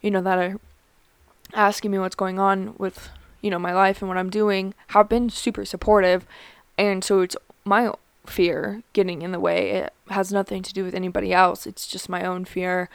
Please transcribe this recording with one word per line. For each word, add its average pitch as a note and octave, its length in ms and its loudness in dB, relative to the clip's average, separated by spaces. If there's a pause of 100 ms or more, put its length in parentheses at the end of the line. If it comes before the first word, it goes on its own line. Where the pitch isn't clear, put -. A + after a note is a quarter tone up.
you G#3 80 0
know, F#3+ 120 0
that F#3 180 2
are F#3+ 200 -2 (920)
asking G#3 380 2
me F#3+ 80 0
what's F#3 160 -4
going F#3+ 240 -2
on G3 400 0
with, - 300 -8 (320)
you G#3 100 -2
know, F3 80 -2
my F3 140 -2
life F#3+ 280 4
and F#3+ 80 -6
what F#3 80 -2
I'm F#3 140 -4
doing, G3+ 420 0 (140)
have G#3 200 6
been A#3+ 220 2
super - 340 -6
supportive, F#3+ 640 2 (540)
and G3 240 0
so G3 180 2
it's F3+ 160 -2 (260)
my G#3 280 2 (340)
fear F3+ 560 -2 (120)
getting F3+ 280 0
in F3+ 100 -6
the F3 80 -6
way. F3+ 300 0
It G3 240 -4 (160)
has G3 240 -2
nothing G3 300 -2
to - 100 -14
do F#3+ 100 -6
with F#3 120 -6
anybody F#3 360 -4
else. F3+ 360 4
It's - 200 -12
just - 220 -12
my F3+ 160 -6
own F#3 180 -6
fear F3+ 520 -4